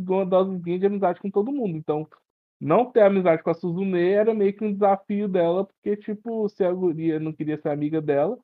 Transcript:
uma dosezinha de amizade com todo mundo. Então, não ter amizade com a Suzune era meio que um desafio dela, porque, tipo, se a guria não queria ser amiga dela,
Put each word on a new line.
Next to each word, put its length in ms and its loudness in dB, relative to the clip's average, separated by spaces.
uma 180 0
dosezinha 540 0
de 60 -2
amizade 340 0
com 100 -8
todo 220 -2
mundo. 260 -4
Então, 300 -4
não 300 2
ter 100 4
amizade 420 4
com 60 0
a 40 0
Suzune 460 -2
era 240 2
meio 220 2
que 100 -8
um 80 -2
desafio 540 0
dela, 380 0
porque, 320 -4
tipo, 520 -6
se 140 -4
a 80 2
guria 480 -2
não 140 -6
queria 280 -4
ser 80 -4
amiga 320 -2
dela, 420 0